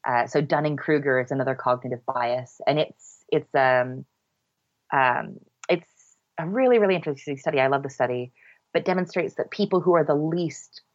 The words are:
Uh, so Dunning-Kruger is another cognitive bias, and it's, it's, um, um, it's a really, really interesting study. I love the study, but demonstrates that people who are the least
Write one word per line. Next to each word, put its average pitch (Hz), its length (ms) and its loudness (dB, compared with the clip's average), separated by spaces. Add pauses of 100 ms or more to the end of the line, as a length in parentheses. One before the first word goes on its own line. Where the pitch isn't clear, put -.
Uh, 123 220 0
so 147 140 0
Dunning-Kruger 147 800 0
is 123 100 -6
another 131 240 -2
cognitive 127 500 -4
bias, 123 640 -4
and 147 100 2
it's, - 540 -6
it's, - 240 -2
um, 131 500 2 (880)
um, 131 460 0 (320)
it's 170 200 0 (480)
a 156 80 -6
really, 240 320 2
really 196 180 4
interesting 147 420 -6
study. 151 240 -2
I 131 60 4
love 139 160 0
the 139 60 -8
study, 123 440 -4 (400)
but 165 120 0
demonstrates 180 500 -2
that - 140 -4
people 196 300 0
who 180 160 4
are 160 80 4
the 151 100 2
least 160 680 -4 (140)